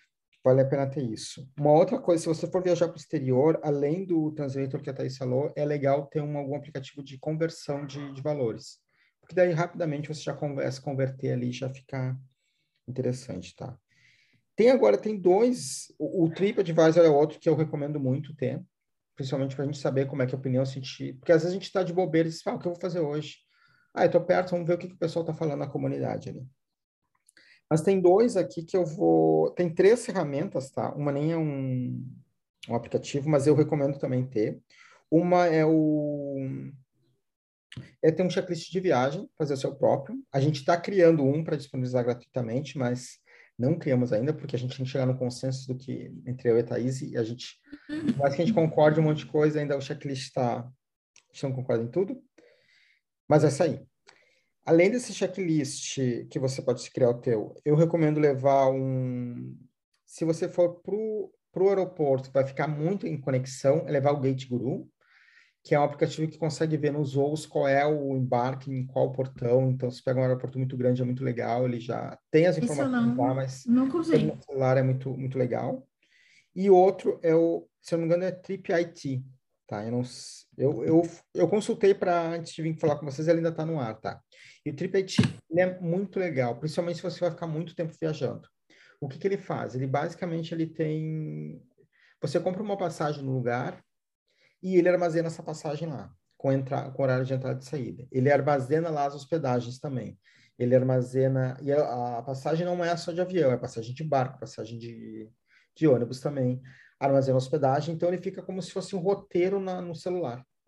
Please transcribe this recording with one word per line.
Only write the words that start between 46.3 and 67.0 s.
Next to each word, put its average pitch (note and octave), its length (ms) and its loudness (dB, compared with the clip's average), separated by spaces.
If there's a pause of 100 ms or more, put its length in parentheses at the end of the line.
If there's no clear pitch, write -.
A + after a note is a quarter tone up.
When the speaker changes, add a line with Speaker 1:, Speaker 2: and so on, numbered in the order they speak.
Speaker 1:
eu A2+ 60 6
e - 20 6
a A#2 40 2
Thaís, B2 380 -4
e - 160 -8
a A#2 60 0
gente, A#2+ 340 -10 (320)
Speaker 2:
Uhum. D4+ 180 -6
Speaker 1:
por G3+ 100 0
mais C#3 180 2
que F3+ 60 -2
a E3 40 2
gente E3 80 2
concorde D#3 460 4
um D#3+ 40 4
monte D3+ 160 2
de - 80 -12
coisa, D3+ 320 2
ainda C#3+ 180 -2
o C#3 40 -4
checklist C3+ 520 -8
tá, A#2+ 260 0
a - 720 -20
gente - 100 -12
não C#3 100 -2
concorda B2 300 -2
em A#2 40 -4
tudo, F#3+ 340 -4 (1080)
mas D3+ 160 6
vai D3+ 80 4
sair. D#3 300 0 (840)
Além E3 240 6
desse A#3+ 240 -4
checklist D#3+ 840 -2 (300)
que - 100 -6
você C3 220 -2
pode B2 200 -2
se - 100 -14
criar B2 200 2
o B2 100 -2
teu, A2 420 -2
eu D3 120 4
recomendo D#3+ 440 4
levar C#3 520 4
um, B2+ 840 -4 (500)
se - 200 -6
você E3 240 0
for F3 320 2
pro, G#3+ 500 -4 (200)
pro F#3 180 4
aeroporto, D#3 640 0
vai C3+ 120 4
ficar C#3+ 220 -4
muito D#3+ 400 -2
em D#3 140 -6
conexão, C#3 680 0
é - 40 -4
levar C#3+ 200 4
o C#3 80 0
Gate C3 300 -2
Guru, B2 400 -4 (720)
que - 100 0
é D3 60 6
um C#3+ 40 6
aplicativo D#3 460 0
que - 80 -18
consegue D#3+ 400 -2
ver C#3+ 140 0
nos C#3 240 -2